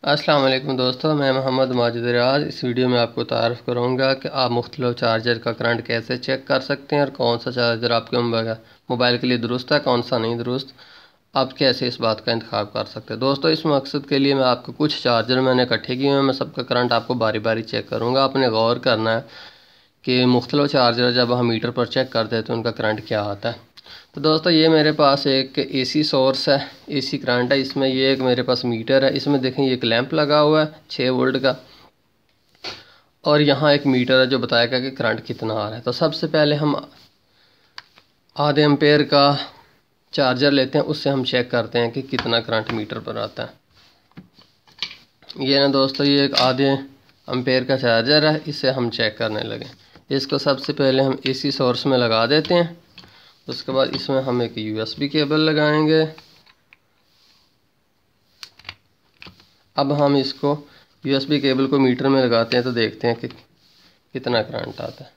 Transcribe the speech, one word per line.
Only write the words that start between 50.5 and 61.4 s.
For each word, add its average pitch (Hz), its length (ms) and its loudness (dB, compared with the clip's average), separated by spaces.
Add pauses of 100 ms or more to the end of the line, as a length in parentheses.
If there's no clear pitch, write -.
سے 151 120 -6
پہلے 135 300 2
ہم 135 200 2
اے 135 120 -2
سی 135 160 -4
سورس 123 360 -2
میں 135 120 2
لگا 113 280 2
دیتے 156 280 2
ہیں، 170 200 2 (720)
اس - 160 -12
کے 131 100 -8
بعد 131 220 2
اس 131 140 -6
میں 135 140 2
ہم 123 180 -2
ایک 117 180 -4
یو 107 200 -6
ایس 110 200 -8
بی 143 100 -4
کیبل 151 320 0
لگائیں 151 480 2
گے۔ 160 160 4 (3750)
اب 143 280 2
ہم 139 100 4
اس 135 200 0
کو 143 200 0 (500)
یو 135 100 0
ایس 135 100 0
بی 147 160 0